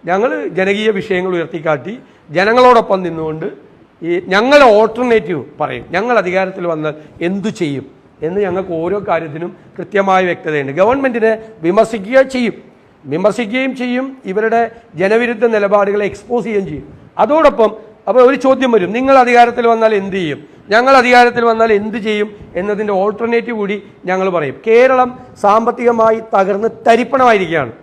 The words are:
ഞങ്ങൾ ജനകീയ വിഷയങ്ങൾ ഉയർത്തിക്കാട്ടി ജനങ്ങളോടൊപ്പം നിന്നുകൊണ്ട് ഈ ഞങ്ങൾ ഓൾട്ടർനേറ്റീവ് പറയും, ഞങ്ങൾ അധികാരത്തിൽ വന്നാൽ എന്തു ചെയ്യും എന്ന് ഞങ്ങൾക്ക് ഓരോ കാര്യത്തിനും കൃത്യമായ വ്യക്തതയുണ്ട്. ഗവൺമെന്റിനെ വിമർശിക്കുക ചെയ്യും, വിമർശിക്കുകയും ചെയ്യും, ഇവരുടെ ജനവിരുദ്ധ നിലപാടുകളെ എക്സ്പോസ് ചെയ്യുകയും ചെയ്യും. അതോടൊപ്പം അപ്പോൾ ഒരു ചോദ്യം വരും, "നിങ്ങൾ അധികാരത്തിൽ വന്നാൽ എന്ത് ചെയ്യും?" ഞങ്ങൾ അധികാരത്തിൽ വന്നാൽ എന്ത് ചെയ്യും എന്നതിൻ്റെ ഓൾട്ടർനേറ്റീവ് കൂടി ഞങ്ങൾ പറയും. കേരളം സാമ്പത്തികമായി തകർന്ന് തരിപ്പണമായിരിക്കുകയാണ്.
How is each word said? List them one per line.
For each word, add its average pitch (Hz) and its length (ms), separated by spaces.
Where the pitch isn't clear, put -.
ഞങ്ങൾ 196 440
ജനകീയ 202 420
വിഷയങ്ങൾ 185 440
ഉയർത്തിക്കാട്ടി 160 640
ജനങ്ങളോടൊപ്പം 220 720
നിന്നുകൊണ്ട് 160 680
ഈ 175 180
ഞങ്ങൾ 220 420
ഓൾട്ടർനേറ്റീവ് 220 800
പറയും, 127 300
ഞങ്ങൾ 226 280
അധികാരത്തിൽ 185 480
വന്നാൽ 156 280
എന്തു 190 280
ചെയ്യും 143 520
എന്ന് 180 180
ഞങ്ങൾക്ക് 185 320
ഓരോ 180 360
കാര്യത്തിനും 165 480
കൃത്യമായ 190 460
വ്യക്തതയുണ്ട്. 151 480
ഗവൺമെന്റിനെ 220 640
വിമർശിക്കുക 214 640
ചെയ്യും, 254 300
വിമർശിക്കുകയും 214 720
ചെയ്യും, 254 480
ഇവരുടെ 220 460
ജനവിരുദ്ധ 220 520
നിലപാടുകളെ 202 580
എക്സ്പോസ് 233 400
ചെയ്യുകയും 202 220
ചെയ്യും. 151 320
അതോടൊപ്പം 233 580
അപ്പോൾ 247 140
ഒരു 269 140
ചോദ്യം 262 360
വരും, 185 200
"നിങ്ങൾ 269 260
അധികാരത്തിൽ 240 480
വന്നാൽ 226 280
എന്ത് 196 220
ചെയ്യും?" 156 280
ഞങ്ങൾ 247 260
അധികാരത്തിൽ 240 480
വന്നാൽ 226 280
എന്ത് 208 240
ചെയ്യും 208 400
എന്നതിൻ്റെ 202 380
ഓൾട്ടർനേറ്റീവ് 226 640
കൂടി 202 260
ഞങ്ങൾ 185 260
പറയും. 156 260
കേരളം 254 520
സാമ്പത്തികമായി 226 840
തകർന്ന് 202 340
തരിപ്പണമായിരിക്കുകയാണ്. 226 840